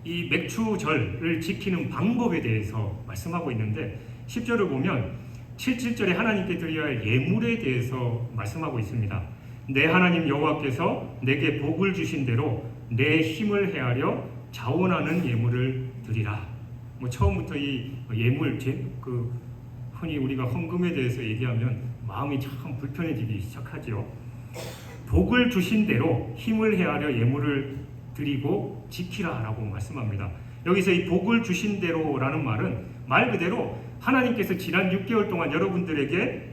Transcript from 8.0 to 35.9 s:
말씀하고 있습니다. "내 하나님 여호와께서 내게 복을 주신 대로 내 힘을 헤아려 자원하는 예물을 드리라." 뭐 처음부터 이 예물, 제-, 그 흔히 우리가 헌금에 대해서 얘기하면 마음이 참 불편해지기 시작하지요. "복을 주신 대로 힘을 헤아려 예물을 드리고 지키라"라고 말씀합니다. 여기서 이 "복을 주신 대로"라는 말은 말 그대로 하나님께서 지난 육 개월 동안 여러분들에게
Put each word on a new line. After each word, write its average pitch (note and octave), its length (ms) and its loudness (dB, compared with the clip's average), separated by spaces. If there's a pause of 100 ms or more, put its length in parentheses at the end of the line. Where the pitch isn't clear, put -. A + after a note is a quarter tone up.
말씀하고 B2+ 440 -2
있습니다. G2+ 440 -2 (460)
"내 C3+ 160 4
하나님 E3+ 420 6
여호와께서 D3 960 0
내게 C#3 360 2
복을 E3 340 2
주신 D#3+ 320 -2
대로 - 400 0 (240)
내 D3+ 320 4
힘을 G3+ 540 2
헤아려 C3 500 0 (280)
자원하는 D#3+ 760 2
예물을 B2 640 2 (120)
드리라." G#2+ 460 -2 (500)
뭐 B2 120 -4
처음부터 E3+ 460 2
이 C3+ 360 -4 (220)
예물, A#2 440 2
제-, - 280 -2 (160)
그 B2 280 -4 (640)
흔히 D#3 240 -4
우리가 C3 280 0
헌금에 E3+ 500 0
대해서 B2+ 280 0
얘기하면 A2+ 600 0 (260)
마음이 C3 320 -2
참 - 380 -6
불편해지기 B2 600 -2
시작하지요. - 640 -6 (1080)
"복을 A#3+ 420 6
주신 G#3 360 2
대로 - 500 2
힘을 A3 420 2
헤아려 D3+ 340 2
예물을 C3+ 680 2 (340)
드리고 D3 760 -2
지키라"라고 B2+ 760 -4
말씀합니다. G2+ 680 -4 (340)
여기서 F#3 260 6
이 F3 140 6
"복을 F#3+ 380 4
주신 G3 380 0
대로"라는 D#3 640 0
말은 A#2 420 -2 (200)
말 A3+ 240 4
그대로 F#3 480 -2 (220)
하나님께서 A#3 560 4
지난 F3+ 360 2
육 F#3+ 140 0
개월 A3 220 4
동안 E3 240 0
여러분들에게 F3 1000 0